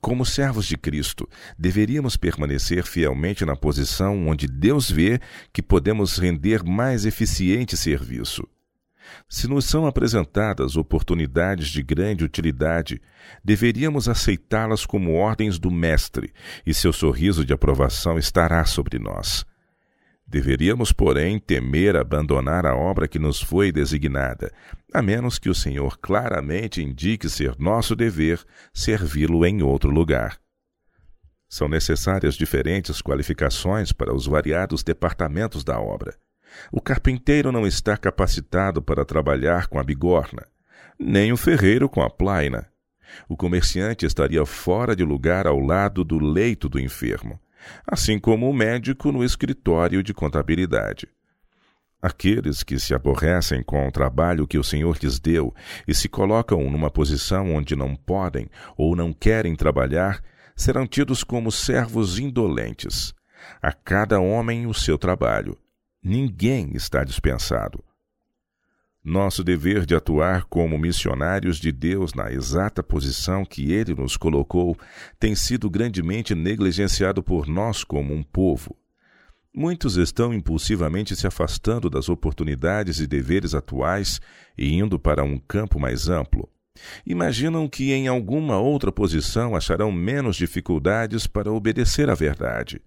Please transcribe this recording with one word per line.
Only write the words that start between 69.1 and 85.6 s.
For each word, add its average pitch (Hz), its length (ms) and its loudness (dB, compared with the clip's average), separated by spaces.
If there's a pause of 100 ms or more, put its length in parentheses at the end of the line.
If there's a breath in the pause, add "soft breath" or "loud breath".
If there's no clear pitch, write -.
dever 87 440 2
de 82 100 4
atuar 82 500 2
como 82 320 0
missionários 85 800 0
de 80 140 -2
Deus 82 420 -2
na 53 180 -6
exata 67 520 -2
posição 80 640 -2
que 69 260 -4
Ele 98 240 0
nos 65 220 -4
colocou 82 600 2 (400 loud breath)
tem 107 160 2
sido 110 360 -2
grandemente 101 680 -2
negligenciado 95 880 0
por 80 240 0
nós 98 380 -2
como 71 280 -4
um 78 80 -4
povo. 90 540 0 (800 soft breath)
Muitos 156 400 -2
estão 117 380 0
impulsivamente 87 840 -2
se - 100 -4
afastando 92 640 -2
das 69 200 -4
oportunidades 80 920 -2
e 76 80 -2
deveres 71 480 0
atuais 82 640 -4 (380 loud breath)
e 69 160 0
indo 92 260 0
para 73 240 0
um 71 160 -2
campo 101 400 -2